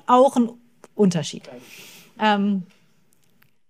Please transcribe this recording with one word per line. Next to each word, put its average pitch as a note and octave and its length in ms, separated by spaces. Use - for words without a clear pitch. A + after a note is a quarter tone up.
auch B3+ 300
einen A#3 160
Unterschied. F3 560
Ähm, G3+ 420